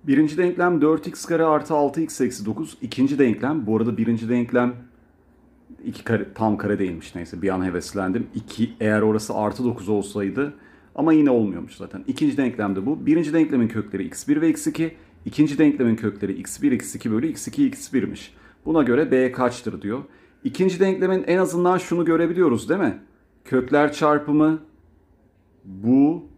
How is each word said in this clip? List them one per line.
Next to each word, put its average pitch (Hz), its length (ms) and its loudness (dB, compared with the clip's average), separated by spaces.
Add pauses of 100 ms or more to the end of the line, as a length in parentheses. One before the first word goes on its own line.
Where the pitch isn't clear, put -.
Birinci 147 340 2
denklem 180 440 2
dört 156 260 2
x - 180 -10
kare 165 180 0
artı 156 300 2
altı 147 280 0
x - 200 -4
eksi 120 240 -2
dokuz. 131 360 -6
İkinci 131 380 0
denklem, 123 480 2
bu 110 100 2
arada 113 200 0
birinci 113 320 0
denklem 123 460 2 (1080)
iki - 180 -10
kare, 107 300 -4
tam 107 240 0
kare 101 220 -2
değilmiş. 90 360 -6
Neyse, 85 260 -12
bir 95 80 0
an 92 160 -2
heveslendim. 92 680 -4
İki, 110 340 -4 (100)
eğer 107 220 2
orası 107 340 0
artı 107 280 -2
dokuz 117 260 -4
olsaydı, 104 640 -4 (420)
ama 160 180 2
yine 151 160 6
olmuyormuş 104 460 0
zaten. 98 320 -14
İkinci 131 300 0
denklem 113 380 -2
de 95 100 -4
bu. 135 200 -4
Birinci 151 280 2
denklemin 143 340 2
kökleri 104 360 -6
x - 240 -10
bir 147 140 2
ve 165 80 4
x 151 180 -2
iki. 156 280 -4 (300)
İkinci 147 320 0
denklemin 139 380 4
kökleri 104 380 -4
x - 280 -10
bir 143 100 2
x - 240 -4
iki 120 160 -4
bölü 117 160 0
x - 200 -8
iki 139 200 2
x - 260 -8
birmiş. - 400 -4 (320)
Buna 160 180 2
göre 123 280 2
B 127 200 4
kaçtır 123 500 -4
diyor. 107 180 -6 (440)
İkinci 180 360 0
denklemin 185 480 2
en 175 100 2
azından 180 400 2
şunu 175 280 -2
görebiliyoruz 165 640 2
değil 175 100 0
mi? 135 200 0 (460)
Kökler 143 480 2
çarpımı 151 680 2 (1040)
bu 131 580 2 (140)